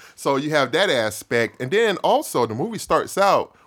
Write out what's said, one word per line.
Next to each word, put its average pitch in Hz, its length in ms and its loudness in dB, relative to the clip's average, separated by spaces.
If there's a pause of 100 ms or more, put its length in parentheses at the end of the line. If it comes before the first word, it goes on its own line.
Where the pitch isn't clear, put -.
(140)
So 139 220 -2
you 147 140 -4
have 135 220 2
that 180 180 2
aspect. 117 720 -2
And 127 100 -6
then 208 280 2
also 175 480 0
the 110 80 -8
movie 202 240 -6
starts - 400 -2
out 180 380 2 (100)